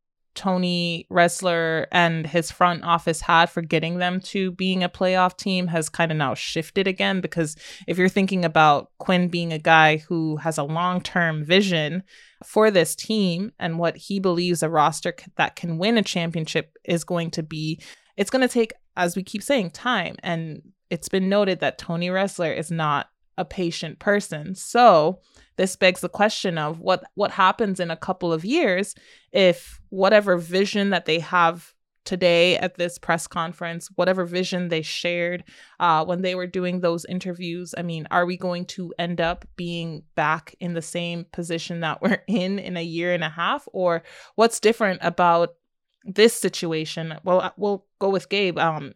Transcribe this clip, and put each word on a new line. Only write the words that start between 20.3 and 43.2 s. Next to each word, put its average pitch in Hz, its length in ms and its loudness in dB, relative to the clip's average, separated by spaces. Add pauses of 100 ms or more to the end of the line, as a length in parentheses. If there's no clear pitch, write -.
it's - 220 -8
been 190 180 0
noted 196 320 2
that - 180 -2
Tony 175 300 -6
Ressler 185 480 -2
is 160 140 -6
not 151 400 -2 (280)
a 180 60 -4
patient 170 540 -6
person. 190 560 -2
So 185 680 6 (360)
this 190 200 0
begs 185 260 2
the 175 60 -2
question 202 500 0
of 156 220 -6
what, 185 220 0 (120)
what 196 160 0
happens 196 500 2
in 170 100 -4
a 160 60 -8
couple 180 360 -4
of 160 120 -2
years 208 500 0 (380)
if 180 560 2
whatever 202 480 4
vision 190 540 0
that 175 160 -2
they 160 120 0
have 170 540 0 (320)
today 175 540 4
at 180 180 -4
this 175 220 -4
press 170 280 -2
conference, 170 680 -8
whatever 185 320 0
vision 180 420 -4
they 160 140 -2
shared, 175 640 -4 (360)
uh, 165 240 4
when 180 160 -2
they 185 140 -2
were 180 120 -6
doing 180 340 -4
those 170 260 0
interviews, 180 720 -8
I 175 60 -6
mean, 165 280 -6
are 175 160 2
we 180 100 -4
going 180 300 -6
to 175 320 -10
end 170 220 -2
up 170 260 -4 (100)
being 170 460 -8 (120)
back 156 460 -2
in 175 140 -6
the 165 80 -6
same 170 500 -6
position 170 480 -6
that 156 220 -4
we're 202 220 -6
<laughs> - 40 -12
in, 190 300 -2
in 185 180 -10
a 170 80 -6
year 170 300 -4
and 170 100 -2